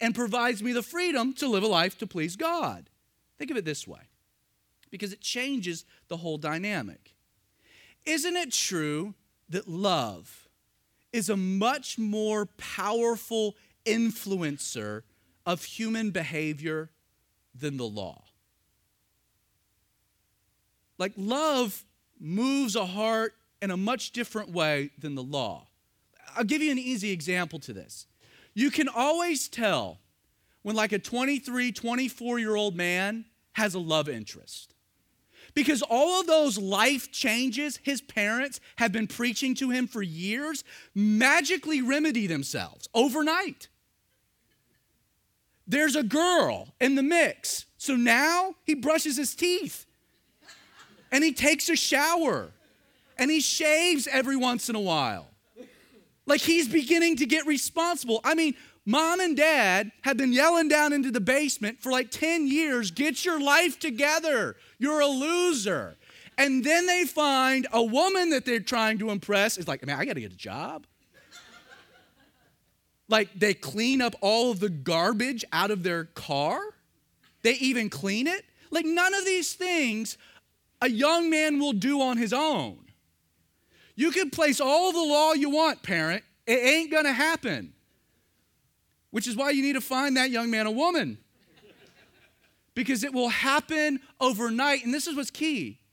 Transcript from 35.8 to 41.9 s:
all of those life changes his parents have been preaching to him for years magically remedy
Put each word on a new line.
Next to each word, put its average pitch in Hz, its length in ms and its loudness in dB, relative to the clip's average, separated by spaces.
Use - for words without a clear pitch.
all 311 380 2
of 359 60 -2
those 302 320 4
life 214 520 2
changes 254 720 -2
his 277 180 -4
parents 233 600 -4
have 233 160 2
been 214 160 -2
preaching 247 480 -2
to 262 140 -2
him 247 180 0
for 214 140 -6
years 208 600 -6
magically 277 880 2
remedy 254 460 0